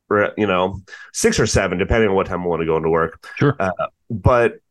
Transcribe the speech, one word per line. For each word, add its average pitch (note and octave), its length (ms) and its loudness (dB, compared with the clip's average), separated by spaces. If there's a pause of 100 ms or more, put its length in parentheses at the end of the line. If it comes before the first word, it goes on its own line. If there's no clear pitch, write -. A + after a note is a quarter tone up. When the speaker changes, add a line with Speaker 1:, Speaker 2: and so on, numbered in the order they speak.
Speaker 1:
or, G#2 280 2
you G#2 80 0
know, F#2 360 0 (320)
six A3 260 0
or A#2 80 2
seven, F#2 300 0
depending A2 320 2
on F#2+ 60 2
what F#2 120 2
time F2+ 160 -6
I F2 40 -4
wanna E2 180 -2
go D#2+ 100 0
into D#2+ 140 0
work. E2 360 -2 (120)
Speaker 2:
Sure. C#3 200 2
Speaker 1:
Uh, F#2+ 140 -2 (380)
but, A#2 460 2 (160)